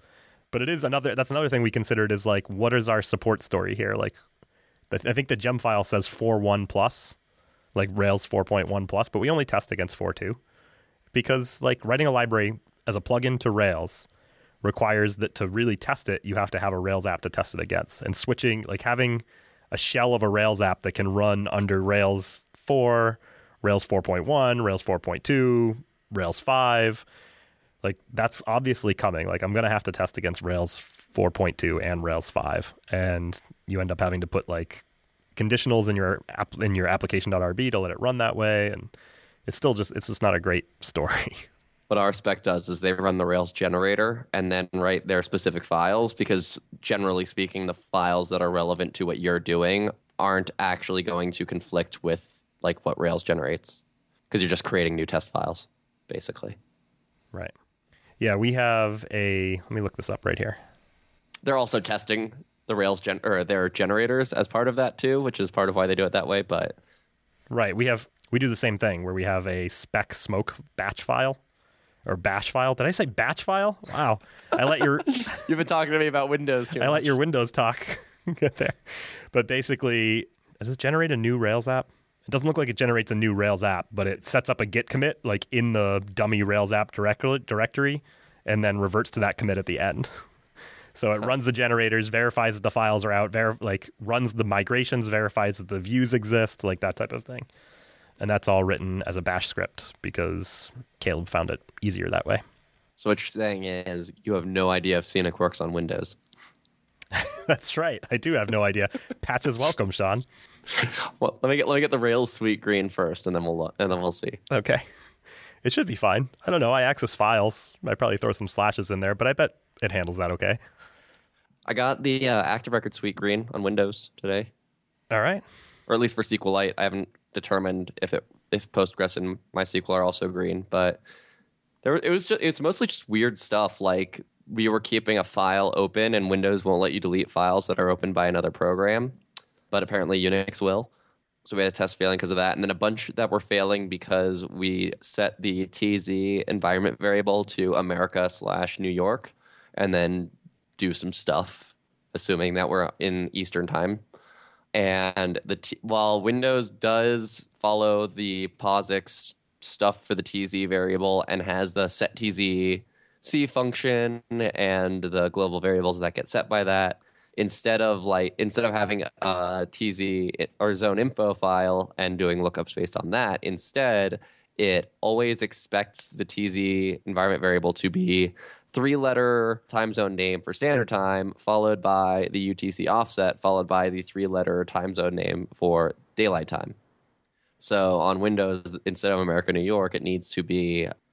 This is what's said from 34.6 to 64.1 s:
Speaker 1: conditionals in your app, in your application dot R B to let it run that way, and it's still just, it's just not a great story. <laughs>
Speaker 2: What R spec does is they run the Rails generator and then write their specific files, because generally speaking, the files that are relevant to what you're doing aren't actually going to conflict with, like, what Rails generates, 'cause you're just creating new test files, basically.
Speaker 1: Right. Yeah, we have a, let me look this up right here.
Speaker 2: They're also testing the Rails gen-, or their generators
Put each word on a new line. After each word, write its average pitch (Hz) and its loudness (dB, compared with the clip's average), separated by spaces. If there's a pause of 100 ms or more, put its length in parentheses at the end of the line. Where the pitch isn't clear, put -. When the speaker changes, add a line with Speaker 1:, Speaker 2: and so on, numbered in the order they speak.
Speaker 1:
conditionals 113 2
in 104 2
your 95 0
app, - -6
in 104 0
your 90 2
application 95 0
dot 92 2
R 90 0
B 127 -2
to 107 0
let 90 -2
it - -10
run 123 0
that 113 0
way, 107 2
and - -8 (580)
it's - -6
still 135 2
just, 104 -2
it's - -6
just 107 -8
not 98 4
a 87 0
great 90 0 (160)
story. - -2
<laughs> - -20 (420)
Speaker 2:
What 104 0
R 101 2
spec 98 -2
does 90 0
is 87 -4
they 92 2
run 92 0
the 90 2
Rails 90 0
generator 101 0
and 95 0
then 92 0
write 92 0
their 92 2
specific 87 -2
files, 98 2
because - -2 (220)
generally 95 0
speaking, 95 -4
the 90 -2
files 90 0
that 90 0
are 87 2
relevant 87 0
to 95 -4
what 87 -2
you're 87 0
doing 90 2 (280)
aren't 95 0
actually 92 -2
going 87 -2
to 92 -6
conflict - -4
with, - -4 (200)
like, 87 -2
what - -2
Rails 85 0
generates, 82 -4 (460)
'cause 104 0
you're 90 2
just 87 0
creating 82 0
new 80 -2
test - -2
files, - -6 (400)
basically. - -10 (800)
Speaker 1:
Right. 90 -12 (680)
Yeah, 107 2
we 117 2
have 113 2
a, 98 0
let - -16
me 110 -4
look 98 -6
this - -8
up 104 -8
right 90 0
here. 104 -4 (840)
Speaker 2:
They're 139 0
also 120 0
testing 110 -2 (360)
the 110 -2
Rails 98 2
gen-, 95 -2
or 95 2
their 92 2
generators 117 0